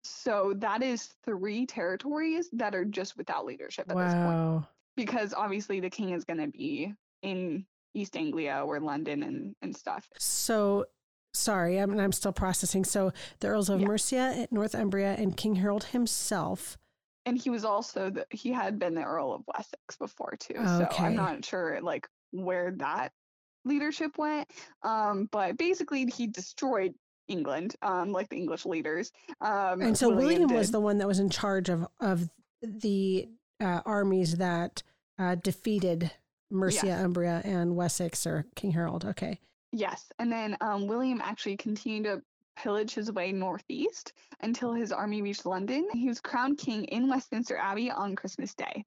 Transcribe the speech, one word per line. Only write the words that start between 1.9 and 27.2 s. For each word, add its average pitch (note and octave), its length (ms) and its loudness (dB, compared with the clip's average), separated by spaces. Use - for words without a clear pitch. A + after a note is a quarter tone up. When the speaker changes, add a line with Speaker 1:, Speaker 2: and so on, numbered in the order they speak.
Speaker 1:
that A3 220 0
are F#3 100 0
just G3 320 -4
without - 280 -4
leadership - 440 -8
at F3+ 80 0
this F3+ 160 2
point. F3 120 2
Speaker 2:
Wow. D#3+ 420 2
Speaker 1:
Because G#3+ 380 -2
obviously G3+ 460 -2
the F#3 100 -2
king F#3+ 220 -4
is F3 120 -4
gonna D#3 240 -4
be D#3+ 460 -4
in F#3 440 -4
East G3+ 220 -6
Anglia D3 500 -2
or D3 140 -2
London D3 440 -2
and, - 380 -6
and - 140 -6
stuff. - 320 -8
Speaker 2:
So, G3+ 680 2
sorry, F#3 440 2
I'm, G3+ 220 2
I'm G3 120 4
still G3 200 0
processing. F#3+ 540 2
So F#3+ 260 2
the G3+ 80 -2
Earls G#3 220 2
of F#3+ 120 4
Speaker 1:
Yeah. G3 60 6
Speaker 2:
Mercia, B3+ 640 2
Northumbria, G3+ 640 2
and G3 200 2
King G#3+ 200 2
Harold G3+ 300 2
himself. F#3+ 920 0
Speaker 1:
And B3 120 0
he B3+ 120 0
was A3+ 160 0
also G3+ 440 0
the, F#3+ 220 -4
he A#3+ 200 -4
had G#3 280 0
been E3+ 160 0
the E3 80 0
Earl D3 300 -2
of - 100 -6
Wessex - 420 -10
before - 420 -8
too. - 160 -10
So F3 360 4
Speaker 2:
Okay. F3 140 0
Speaker 1:
I'm E3+ 100 4
not F3+ 280 0
sure, D#3+ 380 -2
like, D#3 260 -4
where F3+ 460 0
that D3 340 -2
leadership D4 520 0
went. D4+ 320 -2
Um, G#3 480 2
but G3+ 260 0
basically D#4+ 480 0
he A#3+ 220 -2
destroyed G#3 680 0